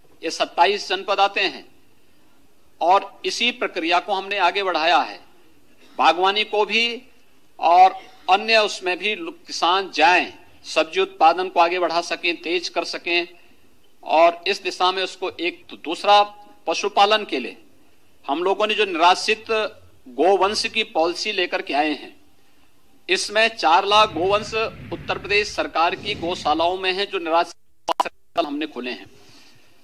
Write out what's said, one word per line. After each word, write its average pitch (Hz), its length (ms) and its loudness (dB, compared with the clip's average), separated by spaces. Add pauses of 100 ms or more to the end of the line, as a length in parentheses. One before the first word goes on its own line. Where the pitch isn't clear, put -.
(220)
ये 160 100 -6
सत्ताईस 185 560 0
जनपद 196 320 -2
आते 202 220 0
हैं 135 240 -6 (1120)
और 190 320 4 (120)
इसी 226 280 -2
प्रक्रिया 175 480 -2
को 208 120 -6
हमने 196 260 -4
आगे 185 240 0
बढ़ाया 170 360 2
है। 110 220 -4 (800)
बागवानी 180 460 4
को 208 200 0
भी 226 380 -2 (560)
और 185 360 6 (360)
अन्य 220 280 2
उसमें 190 400 -2
भी 208 160 -4
लो-, 170 200 -10 (120)
किसान 180 440 -2
जाएं, 156 420 2 (340)
सब्जी 160 340 -2
उत्पादन 180 480 2
को 180 120 0
आगे 170 180 2
बढ़ा 170 240 -2
सकें, 170 340 -4
तेज 170 320 -6
कर 170 180 -4
सकें। 170 420 -4 (720)
और 170 440 4
इस 196 160 -2
दिशा 180 300 0
में 190 100 -4
उसको 180 280 -6
एक, 170 400 -6
तो - 80 -16
दूसरा, 202 440 4 (440)
पशुपालन 202 580 2
के 147 140 -6
लिए 113 180 -10 (680)
हम 147 160 -4
लोगों 196 240 0
ने 214 80 -4
जो 208 100 0
निराश्रित 185 680 2 (560)
गोवंश 185 600 2
की 147 180 -4
पॉलिसी 175 480 -2
लेकर 185 300 -4
के 156 120 -8
आए 151 160 0
हैं, - 240 -10 (920)
इसमें 208 420 0
चार 180 360 2
लाख 208 260 4
गोवंश 202 420 -2
उत्तर 185 640 -8
प्रदेश 202 320 -2
सरकार 160 460 -2
की 202 200 -8
गौशालाओं 165 600 -2
में 185 140 -2
हैं 196 180 -4
जो 190 80 -6
निराश्रित - 1200 -4
हमने 147 280 -4
खोले 123 240 -10
हैं, 117 200 -14 (720)